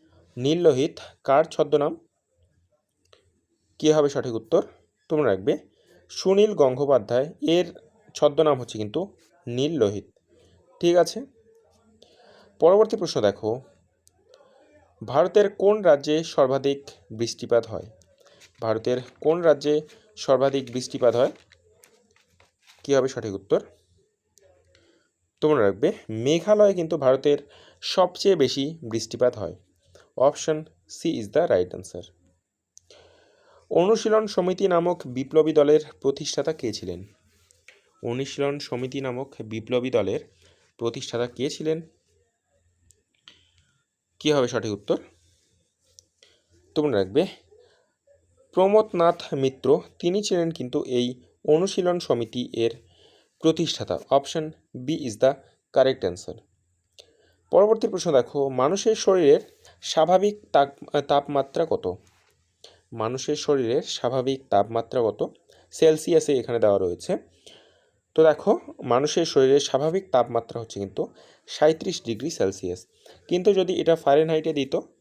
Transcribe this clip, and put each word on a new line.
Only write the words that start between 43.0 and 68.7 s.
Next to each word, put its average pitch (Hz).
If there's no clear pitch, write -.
কী 151
হবে 131
সঠিক 110
উত্তর? 101
তো 151
মনে 139
রাখবে, 101
প্রমথনাথ 185
মিত্র, 135
তিনি 185
ছিলেন 170
কিন্তু 135
এই 123
অনুশীলন 180
সমিতি 120
এর 113
প্রতিষ্ঠাতা। 160
Option 156
B 131
is 110
the 131
correct 131
answer। 87
পরবর্তী 214
প্রশ্ন 180
দেখো, 139
মানুষের 156
শরীরের 175
স্বাভাবিক 185
তাপ-, 143
তাপমাত্রা 143
কত? 92
মানুষের 120
শরীরের 139
স্বাভাবিক 131
তাপমাত্রা 113
কত? 113
সেলসিয়াসে 156
এখানে 117
দেওয়া 104
রয়েছে। 92
তো 160
দেখো, 160